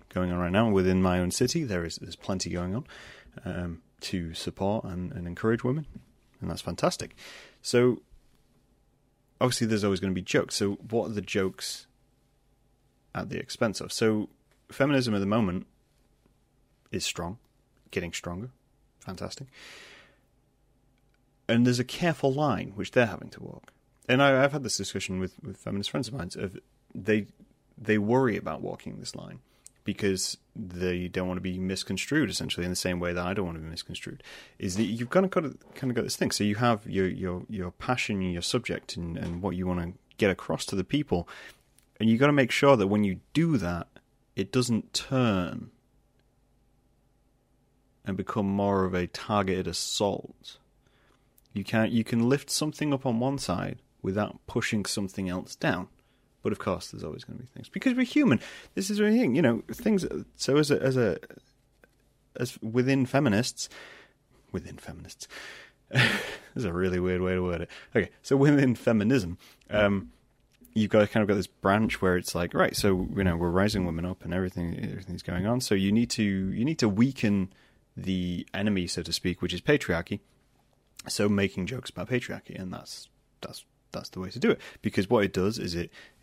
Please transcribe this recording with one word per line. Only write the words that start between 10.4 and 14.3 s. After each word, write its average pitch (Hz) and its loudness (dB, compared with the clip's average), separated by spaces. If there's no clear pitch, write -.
So, 101 0
what 110 -4
are 110 -6
the 101 -4
jokes - -4
at 92 -6
the - -6
expense - -4
of? - -10
So, 107 0